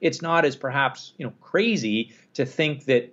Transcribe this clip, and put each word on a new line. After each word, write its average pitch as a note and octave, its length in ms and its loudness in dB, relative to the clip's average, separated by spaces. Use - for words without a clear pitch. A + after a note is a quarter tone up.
it's - 200 -2
not E3 220 2
as C#3 120 2
perhaps, C3+ 640 -4
you D3 80 -8
know, - 140 -8
crazy C#3+ 720 0
to C3 120 0
think D3+ 400 -2
that B2 280 2